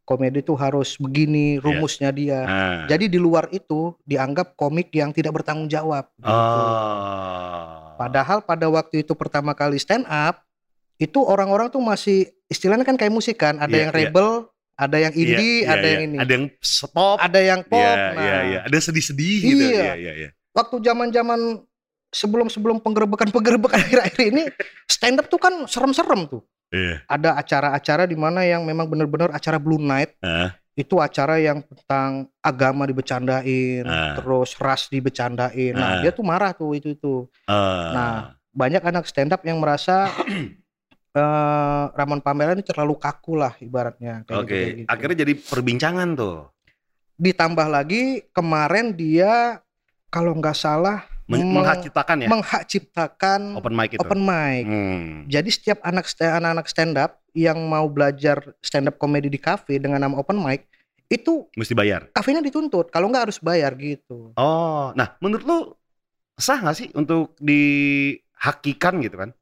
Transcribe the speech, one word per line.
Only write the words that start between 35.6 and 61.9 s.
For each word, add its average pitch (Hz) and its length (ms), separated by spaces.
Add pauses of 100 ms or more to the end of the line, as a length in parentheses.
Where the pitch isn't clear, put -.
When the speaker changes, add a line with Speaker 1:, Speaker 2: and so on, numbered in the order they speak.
Speaker 1:
Nah, - 200
Speaker 2:
Ah. 90 60
Speaker 1:
dia - 120
tuh 233 120
marah 185 280
tuh 156 220
itu, 147 160
itu. 135 380 (180)
Speaker 2:
Ah. 95 440
Speaker 1:
Nah, 120 240 (360)
banyak 135 320
anak 170 220
stand 139 260
up 185 120
yang 165 160
merasa, 160 500
<clears throat> 185 560 (480)
eh, 147 800
Ramon 143 300
Pamela 147 320
ini 196 80
terlalu 147 340
kaku 147 400
lah 143 240
ibaratnya, 117 640
kayak 92 140
Speaker 2:
Oke, 101 100
Speaker 1:
gitu, 104 80
kayak 92 220
gitu. 113 100
Speaker 2:
akhirnya 147 320
jadi 143 140 (100)
perbincangan 143 680
tuh. 101 240 (800)
Speaker 1:
Ditambah 165 500
lagi 156 360 (280)
kemarin 165 640
dia 196 640 (480)
kalau 170 260
nggak 151 220
salah 175 480 (220)
Speaker 2:
Men-, 165 180
Speaker 1:
meng-, 185 160
Speaker 2:
menghak 180 240
ciptakan 139 340
ya? 131 100
Speaker 1:
menghak 220 380
ciptakan 190 760 (120)
Speaker 2:
Open 117 200
mic 113 180
itu? 113 80
Speaker 1:
open 196 200
mic. 151 440
Speaker 2:
Hmm. 90 640
Speaker 1:
Jadi 185 240
setiap 208 300
anak 175 240
st-, - 200
anak-anak 165 400
stand 160 300
up 143 240 (120)
yang 165 300
mau 156 240
belajar 143 540 (200)
stand 139 280
up 147 100
comedy 143 300
di 139 100
cafe 160 400
dengan 139 220
nama 139 160
open 170 240
mic, 135 260 (400)
itu 269 480
Speaker 2:
Mesti 113 200
bayar? 104 380